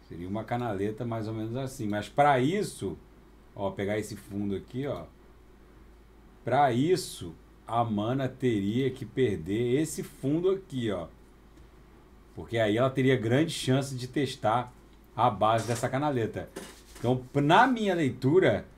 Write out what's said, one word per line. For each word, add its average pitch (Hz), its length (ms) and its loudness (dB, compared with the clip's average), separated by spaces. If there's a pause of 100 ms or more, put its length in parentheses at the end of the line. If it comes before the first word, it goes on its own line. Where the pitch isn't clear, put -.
Seria 87 220 -10
uma 107 160 -6
canaleta 110 580 -4
mais 117 240 -4
ou 110 60 -6
menos 113 240 -6
assim. 131 320 -6
Mas 104 220 -4
pra 143 300 6
isso, 139 580 -2 (580)
ó, 98 140 -2
pegar 101 280 -2
esse 104 180 -6
fundo 101 380 -6
aqui, 123 320 -6
ó, 90 180 -6 (1400)
pra 131 300 4
isso, 127 600 0 (320)
a 117 160 0
Mana 117 460 0
teria 120 600 0
que 123 160 -10
perder 113 760 0
esse 160 220 -4
fundo 160 480 0
aqui, 131 400 -2
ó. 85 160 -4 (1300)
Porque 95 240 -6
aí 107 180 2
ela 131 140 2
teria 131 260 4
grande 123 380 0
chance 131 400 0
de 123 140 -8
testar 123 600 -2 (460)
a 117 140 4
base 110 360 2
dessa 117 220 -2
canaleta. 120 600 -2 (480)
Então, 123 180 2 (160)
p-, 139 80 2
na 180 260 6
minha 220 280 0
leitura 131 720 2 (120)